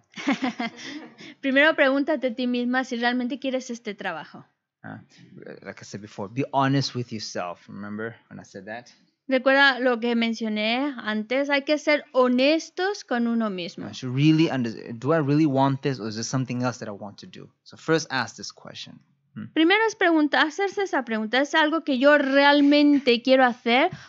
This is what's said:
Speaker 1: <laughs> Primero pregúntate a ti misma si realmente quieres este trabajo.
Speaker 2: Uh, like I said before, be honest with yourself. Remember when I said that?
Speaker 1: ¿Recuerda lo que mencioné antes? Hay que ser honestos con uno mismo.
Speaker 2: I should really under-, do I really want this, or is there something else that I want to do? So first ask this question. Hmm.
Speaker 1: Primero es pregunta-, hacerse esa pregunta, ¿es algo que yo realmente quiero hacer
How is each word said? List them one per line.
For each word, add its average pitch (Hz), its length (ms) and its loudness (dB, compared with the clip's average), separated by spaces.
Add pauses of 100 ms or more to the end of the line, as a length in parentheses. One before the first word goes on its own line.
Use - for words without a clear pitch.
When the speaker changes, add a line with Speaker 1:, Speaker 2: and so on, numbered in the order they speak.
(160)
Speaker 1:
<laughs> - 1300 -8
Primero 277 320 4
pregúntate 277 540 0
a 226 80 -4
ti 254 120 -4
misma 247 360 -2
si 254 140 -6
realmente 247 420 -2
quieres 254 300 -6
este 226 260 -10
trabajo. 165 500 -12 (380)
Speaker 2:
Uh, 107 140 -14 (640)
like 95 200 -16
I 107 40 -20
said 98 160 -14
before, 104 260 -12
be 120 240 -6
honest 135 440 0
with 123 180 -8
yourself. 92 560 -10
Remember 104 460 -10 (140)
when 98 120 -18
I - 20 -18
said 92 220 -18
that? 113 240 -14 (400)
Speaker 1:
¿Recuerda 269 500 4
lo 247 220 0
que 240 140 -2
mencioné 226 840 -2
antes? 214 480 -4
Hay 285 140 2
que 302 140 0
ser 294 340 0
honestos 294 920 2
con 240 220 -2
uno 233 220 0
mismo. 180 380 -8
Speaker 2:
I 110 60 -12
should 127 200 -8
really 156 360 6
under-, 117 420 -4
do 123 220 -2
I 165 60 4
really 147 260 4
want 135 360 2
this, 135 200 -4
or 110 80 -6
is 104 60 -8
there 113 100 -6
something 123 380 -4
else 123 160 -4
that 110 100 -10
I - 20 -10
want 98 280 -14
to 98 80 -18
do? 101 220 -20 (140)
So - 140 -20
first 160 340 0
ask 123 240 -6
this - 160 -16
question. - 480 -18 (360)
Hmm. - 180 -12
Speaker 1:
Primero 381 340 4
es 415 80 -4
pregunta-, 302 460 2
hacerse 381 420 -2
esa 311 220 -4
pregunta, 220 340 -2
¿es 285 160 -2
algo 311 300 2
que 269 140 -2
yo 285 180 6
realmente 285 1040 4
quiero 262 240 6
hacer 247 460 2 (180)